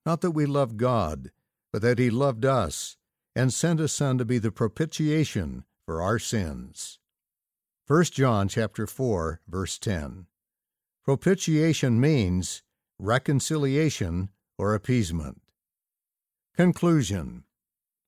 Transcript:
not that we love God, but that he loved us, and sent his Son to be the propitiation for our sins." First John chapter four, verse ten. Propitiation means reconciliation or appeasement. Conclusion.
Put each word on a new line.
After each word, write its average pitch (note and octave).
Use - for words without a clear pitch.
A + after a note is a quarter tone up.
not D#3+
that F3+
we D3+
love C#3
God, F#2+
but -
that A#2
he B2
loved B2
us, A#2+
and B2+
sent E3
his D#3
Son C3
to B2
be B2
the A2
propitiation A#2+
for E2
our G#2
sins." D#2
First D#3+
John A2+
chapter A2
four, F2
verse F#2
ten. E2+
Propitiation D3+
means G2+
reconciliation C3
or G2+
appeasement. E2+
Conclusion. A2